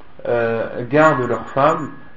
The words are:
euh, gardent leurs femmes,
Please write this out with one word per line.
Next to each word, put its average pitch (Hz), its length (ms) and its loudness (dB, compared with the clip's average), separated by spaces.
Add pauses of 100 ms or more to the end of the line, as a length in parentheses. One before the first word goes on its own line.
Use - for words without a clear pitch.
(280)
euh, 117 600 -2
gardent 143 380 4
leurs 113 220 -4
femmes, 151 420 2 (240)